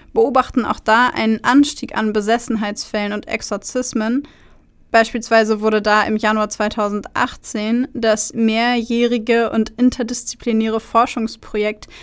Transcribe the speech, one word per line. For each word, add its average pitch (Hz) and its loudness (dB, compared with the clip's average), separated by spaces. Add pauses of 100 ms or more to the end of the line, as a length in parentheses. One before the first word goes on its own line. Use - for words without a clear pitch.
(140)
beobachten 240 2
auch - -4
da 233 4
einen 220 -2
Anstieg - 2
an 214 -2
Besessenheitsfällen 208 -2
und 208 -8
Exorzismen. 226 -4 (680)
Beispielsweise 226 2
wurde 214 2
da 214 2
im 214 -2
Januar 214 0
zweitausendachtzehn 214 -4
das 220 0
mehrjährige 233 2
und 220 0
interdisziplinäre 226 0
Forschungsprojekt 220 -2 (140)